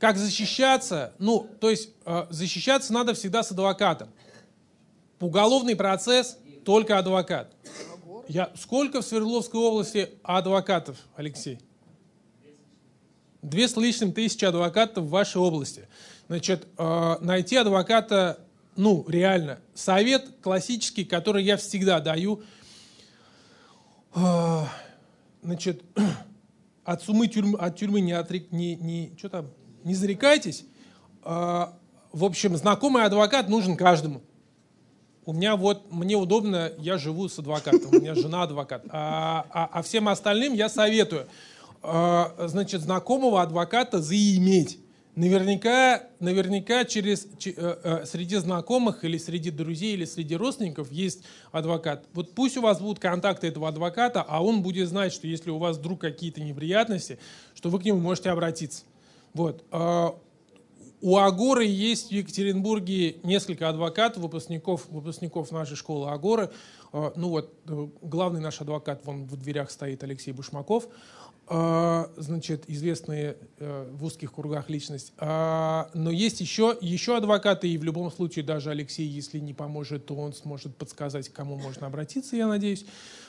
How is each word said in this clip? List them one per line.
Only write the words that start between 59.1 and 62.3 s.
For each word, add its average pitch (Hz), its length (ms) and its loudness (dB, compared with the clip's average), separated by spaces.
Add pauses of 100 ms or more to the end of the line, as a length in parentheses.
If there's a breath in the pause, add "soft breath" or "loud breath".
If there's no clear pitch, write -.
Вот. 160 360 -4
А, 170 460 0 (840)
у 190 140 6
Агоры 208 480 6
есть 214 440 0
в - 40 -8
Екатеринбурге 190 1120 -2